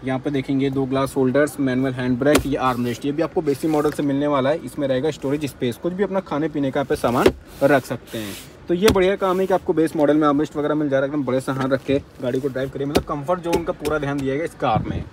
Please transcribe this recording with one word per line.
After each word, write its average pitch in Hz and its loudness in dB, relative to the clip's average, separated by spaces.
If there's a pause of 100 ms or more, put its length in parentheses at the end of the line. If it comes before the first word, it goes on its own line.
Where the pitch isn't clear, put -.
यहाँ 131 -2
पे 143 -4
देखेंगे 139 0
दो 135 0
glass 135 -2
holders, 139 2
manual 131 0
हैंड 127 0
ब्रेक, 135 4
ये 135 -2
आर्मरेस्ट, 120 -2
ये 143 -2
भी 151 -2
आपको 160 -2
basic 156 0
model 151 2
से 147 -4
मिलने 143 0
वाला 139 2
है। - -2
इसमें 143 -4
रहेगा 131 0
storage 147 -2
space, 123 -4
कुछ 175 -4
भी 185 -2
अपना 190 -2
खाने 156 -4
पीने 143 -2
का 143 -2
यहाँ 135 -2
पे 151 0
सामान 131 2 (320)
रख 135 6
सकते - -10
हैं। 101 -8 (340)
तो 175 2
ये 190 4
बढ़िया 190 4
काम 190 0
है 190 0
कि 185 2
आपको 180 0
base 160 2
model 147 4
में 151 4
आर्मरेस्ट 147 2
वगैरह 147 0
मिल 151 0
जा 135 2
रहा 139 2
है, 139 -2
एकदम 147 -4
बड़े 127 0
सामान 131 -2
रख 131 0
के 139 0 (240)
गाड़ी 127 -2
को 139 -2
drive 131 -4
करिए, 139 -6
मतलब 170 0
comfort 165 -4
zone 170 -2
का 175 -6
पूरा 151 -2
ध्यान 143 -4
दिया 135 -2
गया 156 -4
इस 156 -10
car 113 0
में। - -6 (100)